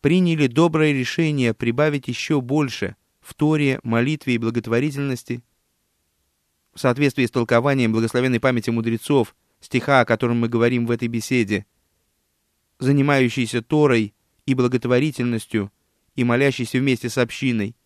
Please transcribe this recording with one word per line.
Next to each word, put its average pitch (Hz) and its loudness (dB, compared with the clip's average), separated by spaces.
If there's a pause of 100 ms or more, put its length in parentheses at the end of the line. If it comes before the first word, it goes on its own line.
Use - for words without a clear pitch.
приняли 165 2
доброе 156 2
решение 135 0
прибавить 139 -2
еще 135 -2
больше 127 -4 (260)
в - -20
Торе, 147 0
молитве 123 0
и 113 0
благотворительности, 120 -4 (1300)
в - -20
соответствии 131 2
с - -4
толкованием 120 2
благословенной 117 0
памяти 123 -2
мудрецов, 113 0 (240)
стиха, 131 2
о 117 4
котором 120 0
мы 117 -2
говорим 120 0
в 120 -2
этой 117 -4
беседе, 110 -2 (1120)
занимающийся 131 2
Торой 127 2 (300)
и 135 0
благотворительностью 123 0 (420)
и 131 -2
молящийся 127 0
вместе 127 0
с 123 -4
общиной 117 -2 (120)